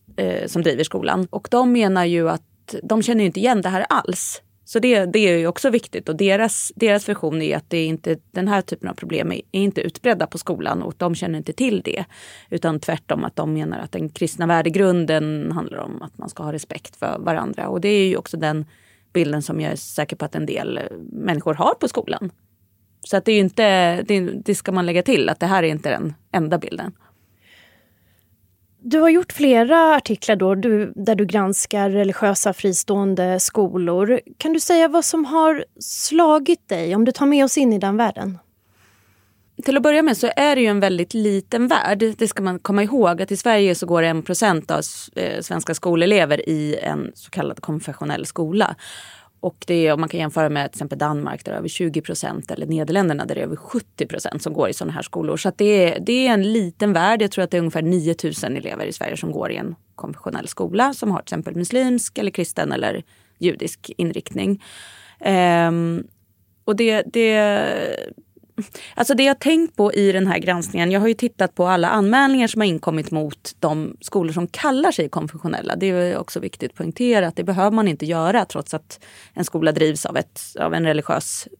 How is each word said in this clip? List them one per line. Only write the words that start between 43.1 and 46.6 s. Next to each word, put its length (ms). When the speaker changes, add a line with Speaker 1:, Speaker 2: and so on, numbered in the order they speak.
Speaker 1:
att 100
i 40
Sverige 380
så 120
går 160
en 200
procent 480
av 80
s-, 380
eh, 240
svenska 340
skolelever 760
i 340